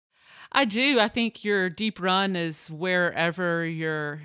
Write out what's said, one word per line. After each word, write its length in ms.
I 120
do. 340
I 80
think 380
your 260
deep 300
run 340
is 340
wherever 960
your, 600